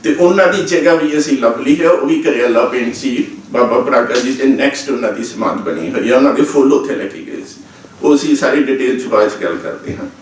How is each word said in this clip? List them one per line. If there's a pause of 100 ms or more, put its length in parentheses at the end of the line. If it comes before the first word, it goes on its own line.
ਤੇ
ਉਹਨਾਂ
ਦੀ
ਜਗ੍ਹਾ
ਵੀ
ਅਸੀਂ
ਲੱਭ
ਲਈ
ਹੈ,
ਉਹ
ਵੀ
ਕਰਿਆਲਾ
ਪਿੰਡ
ਸੀ। (240)
ਬਾਬਾ
ਪਰਾਗਾ
ਜੀ
ਦੇ
ਨੈਕਸਟ
ਉਹਨਾਂ
ਦੀ
ਸਮਾਧ
ਬਣੀ
ਹੋਈ
ਹੈ,
ਉਹਨਾਂ
ਦੇ
ਫੁੱਲ
ਉੱਥੇ
ਲੈ
ਕੇ
ਗਏ
ਸੀ। (420)
ਉਹ
ਅਸੀਂ
ਸਾਰੀ
ਡਿਟੇਲ
'ਚ
ਬਾਅਦ
'ਚ
ਗੱਲ
ਕਰਦੇ
ਹਾਂ। (160)